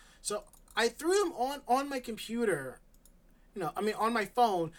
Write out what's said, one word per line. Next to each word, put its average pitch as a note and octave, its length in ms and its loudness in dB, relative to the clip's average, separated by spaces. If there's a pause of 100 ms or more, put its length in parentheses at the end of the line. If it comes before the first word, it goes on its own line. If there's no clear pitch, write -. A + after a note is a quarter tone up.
(200)
So - 240 -6 (320)
I A#3 120 4
threw E4 300 0
them F#4+ 140 0
on, C4+ 340 -2
on C4+ 220 2
my C4+ 120 -4
computer, A3 800 -4 (720)
you G3 80 -6
know, D3+ 120 -2
I - 60 -6
mean, G#3+ 140 0
on A3 180 0
my G#3+ 140 0
phone, F#3+ 520 2